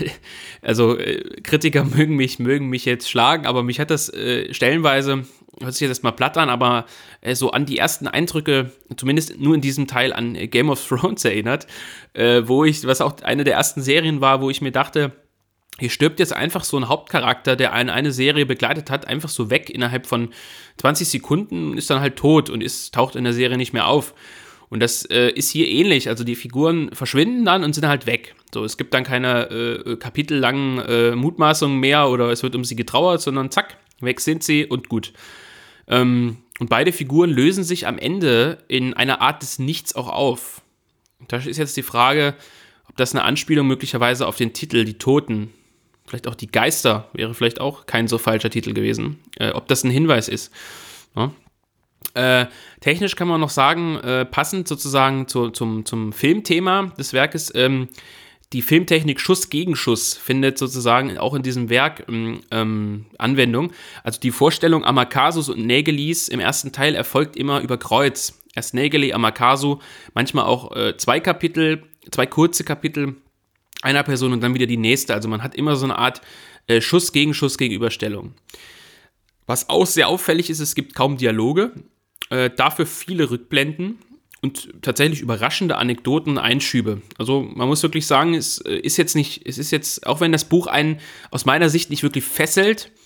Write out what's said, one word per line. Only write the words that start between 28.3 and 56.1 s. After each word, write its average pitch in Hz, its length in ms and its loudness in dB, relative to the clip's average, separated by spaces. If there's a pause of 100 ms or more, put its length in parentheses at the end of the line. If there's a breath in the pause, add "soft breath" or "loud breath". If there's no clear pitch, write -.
So, 110 120 -4
es - 120 -8
gibt - 160 -8
dann 131 120 2
keine, 127 460 0
äh, 117 460 -4
kapitellangen, 135 840 -2
äh, 120 340 2
Mutmaßungen 147 640 2
mehr 143 320 4
oder 120 200 2
es 120 120 -2
wird 127 120 -4
um 123 100 -2
sie 117 120 -8
getrauert, 160 460 2
sondern 135 280 -4
zack, - 280 -4 (220)
weg 127 200 -2
sind 160 220 -2
sie 151 240 2
und 127 240 -6
gut. 113 240 -4 (720 loud breath)
Ähm, 123 520 2 (200)
und 120 100 -4
beide 147 240 4
Figuren 160 380 4
lösen 165 340 4
sich 170 220 -4
am 101 120 -4
Ende 143 600 2 (100)
in 127 240 0
einer 131 300 0
Art 147 200 2
des - 160 -10
Nichts 143 360 -4
auch 123 140 -8
auf. - 520 -2 (680)
Da 123 100 -2
ist 135 180 -8
jetzt 151 220 -4
die 131 40 -4
Frage, 143 520 2 (540 loud breath)
ob - 80 -20
das 123 180 0
eine - 100 0
Anspielung 147 420 2
möglicherweise 127 600 0
auf - 100 -4
den 113 160 -2
Titel 117 320 0
Die 110 140 -6
Toten, 123 520 0 (540 soft breath)
vielleicht - 240 -10
auch 113 60 -8
Die - 160 -14
Geister, 110 640 2
wäre 113 180 -6
vielleicht 117 280 0
auch 143 260 -6
kein 117 200 0
so 113 120 0
falscher 110 320 0
Titel 110 240 -4
gewesen, 110 440 -4 (200)
äh, - 120 -2
ob - 180 -6
das 127 140 2
ein 127 80 2
Hinweis 151 380 2
ist. - 240 -8 (640 loud breath)
Ja. 135 160 -2 (840)
Äh, 127 320 4 (340 loud breath)
technisch 175 360 0
kann 175 120 -2
man 165 120 2
noch 147 100 0
sagen, 160 460 2
äh, 127 280 0
passend 151 420 -2
sozusagen 135 600 0
zu, 120 220 -2
zum, 110 340 -4
zum 110 280 -6